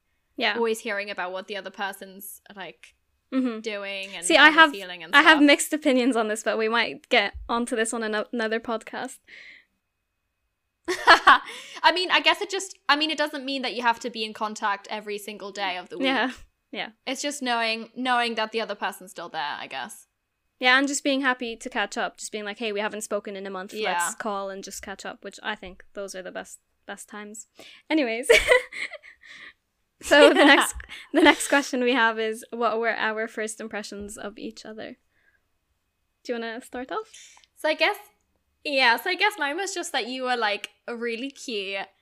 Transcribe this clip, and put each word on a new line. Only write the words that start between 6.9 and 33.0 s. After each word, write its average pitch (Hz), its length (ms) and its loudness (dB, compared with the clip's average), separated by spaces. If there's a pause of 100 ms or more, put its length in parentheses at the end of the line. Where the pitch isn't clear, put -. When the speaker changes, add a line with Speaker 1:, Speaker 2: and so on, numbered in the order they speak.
Speaker 1:
get 208 240 2 (140)
onto 240 280 -2
this 226 180 -2
on 226 80 -6
ano-, 214 300 -4
another 226 260 -2
podcast. 233 600 -8 (1700)
Speaker 2:
<laughs> - 0 -
I - 1080 4
mean, 370 160 -2
I 311 100 4
guess 320 200 2
it 349 100 -6
just, 381 260 -6 (120)
I 285 80 6
mean, 311 140 0
it 302 80 -6
doesn't 302 260 -4
mean 269 180 -6
that 220 120 -4
you 226 80 -6
have 233 180 2
to 240 100 -6
be 214 140 -6
in 214 80 -8
contact 214 580 -6
every 208 280 -8
single 202 340 -14
day 190 240 -4
of 185 120 -12
the 175 100 -12
week. 262 80 0
Speaker 1:
Yeah, 254 260 0 (400)
yeah. 196 160 -8 (180)
Speaker 2:
It's 269 160 -6
just 285 200 -6
knowing, 226 540 -2
knowing 240 380 0
that 220 180 -4
the 226 80 -2
other 208 140 -6
person's 196 380 -8
still 170 160 -14
there, 147 300 -6
I 139 100 -10
guess. 143 380 -12 (520)
Speaker 1:
Yeah, 254 180 4
and 277 120 2
just 285 160 -4
being 269 160 0
happy 247 360 -2
to 254 140 -12
catch 202 260 -4
up, 208 220 -4
just - 140 -14
being 214 120 -8
like, 208 140 -10
"Hey, 226 140 -6
we 202 80 -4
haven't 208 220 -4
spoken 208 340 -6
in 196 100 -10
a 196 40 -8
month, 185 220 -10
Speaker 2:
Yeah. 208 200 -2
Speaker 1:
let's 175 240 -2
call 196 340 -6
and 190 140 -12
just - 180 -14
catch 196 240 -12
up," - 180 -12
which 196 180 -14
I 214 120 -4
think 185 300 -16 (100)
those 196 200 -10
are 185 80 -12
the 180 100 -14
best, - 260 -12 (280)
best 202 220 -14
times. 208 380 -16 (420)
Anyways. 262 460 0
<laughs> - 60 8 (1600)
So 294 280 10
the 311 40 6
Speaker 2:
<laughs> 294 120 8
Speaker 1:
next, 277 280 6 (380)
the 294 80 4
next 302 280 6
question 277 340 2
we 247 100 2
have 226 260 2
is, 220 240 -4 (100)
what 226 280 0
were 233 160 0
our 220 320 -4